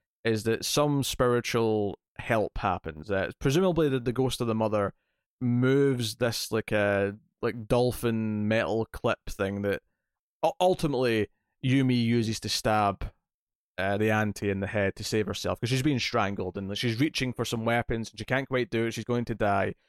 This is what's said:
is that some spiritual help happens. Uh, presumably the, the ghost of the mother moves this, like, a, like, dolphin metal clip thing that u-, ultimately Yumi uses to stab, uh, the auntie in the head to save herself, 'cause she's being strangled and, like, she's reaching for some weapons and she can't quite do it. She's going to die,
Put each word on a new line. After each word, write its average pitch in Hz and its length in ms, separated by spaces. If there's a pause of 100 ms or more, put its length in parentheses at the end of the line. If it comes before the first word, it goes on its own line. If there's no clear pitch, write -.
(240)
is 110 200
that 113 200
some 147 380
spiritual 113 960 (200)
help 110 400
happens. 82 520
Uh, 95 280
presumably 160 520
the, 131 100
the 120 120
ghost 127 280
of 120 60
the 110 80
mother 107 400 (460)
moves 123 760
this, - 340
like, 113 220
a, 101 420 (280)
like, 113 260
dolphin 113 800
metal 110 420
clip - 380
thing 98 340
that 101 200 (600)
u-, 160 180
ultimately 131 680 (360)
Yumi 127 380
uses 113 380
to 110 80
stab, 104 640 (680)
uh, 98 180
the 107 140
auntie 107 400
in 95 80
the 101 80
head 98 300
to 107 80
save 107 240
herself, 92 320
'cause 117 100
she's 131 120
being 139 180
strangled 101 580
and, 98 100
like, 101 100
she's 117 200
reaching 131 340
for 123 120
some 113 200
weapons 117 460
and - 80
she 110 60
can't 135 240
quite 127 220
do 117 160
it. 113 40
She's 113 140
going 120 220
to 110 100
die, 101 380 (140)